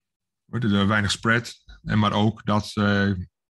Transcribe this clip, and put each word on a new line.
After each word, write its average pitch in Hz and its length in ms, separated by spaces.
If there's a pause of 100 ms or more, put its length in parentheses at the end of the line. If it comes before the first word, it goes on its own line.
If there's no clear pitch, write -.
(440)
de, 117 240
de 101 160
weinig 104 260
spread, - 520 (200)
en 110 160
maar 104 140
ook 104 320
dat 104 220
ze 101 640 (300)